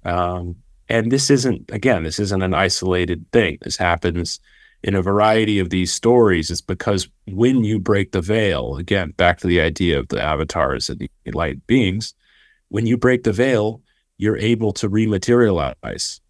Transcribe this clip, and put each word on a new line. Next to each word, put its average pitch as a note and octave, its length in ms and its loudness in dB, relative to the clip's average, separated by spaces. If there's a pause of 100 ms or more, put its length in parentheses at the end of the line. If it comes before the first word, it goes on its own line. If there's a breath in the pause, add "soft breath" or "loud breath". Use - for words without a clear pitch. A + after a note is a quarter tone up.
Um, F2 500 -4 (320)
and A2+ 240 0
this C3+ 160 0
isn't, C3 420 0
again, G#2 340 0
this D#2 140 -6
isn't G2 240 -2
an F#2 120 0
isolated F2+ 760 0
thing. G2 280 2
This - 160 -8
happens F2 640 -2 (420 soft breath)
in G2+ 120 -2
a F#2+ 80 0
variety G#2+ 560 2
of F#2 100 0
these F2+ 240 0
stories. G#2+ 580 4
It's E2 120 -8
because F#2 440 -4 (200)
when A#2 380 2
you G#2+ 140 0
break G2 340 0
the F#2 100 0
veil, E2 540 -2
again, F2 420 -2
back F2 220 4
to - 60 -4
the F2 140 4
idea D#2+ 380 0
of - 100 -6
the - 140 -4
avatars D2 680 -2
and C2 120 -10
the B1+ 100 -10 (160)
enlightened - 400 -6
beings, A2 480 0 (560 soft breath)
when A2 160 -4
you A#2+ 100 2
break B2 280 2
the A2 80 0
veil, A2 500 0 (340)
you're G#2 220 -2
able A2 340 0
to G#2+ 160 -4
rematerialize. G2+ 1400 0